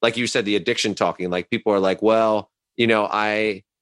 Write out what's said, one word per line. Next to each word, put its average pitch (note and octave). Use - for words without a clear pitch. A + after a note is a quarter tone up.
like A#2
you A#2+
said, A#2+
the G#2
addiction G2+
talking, F2+
like, F2+
people A2+
are G2+
like, F#2+
"Well, A2
you A#2
know, A2
I, G#2+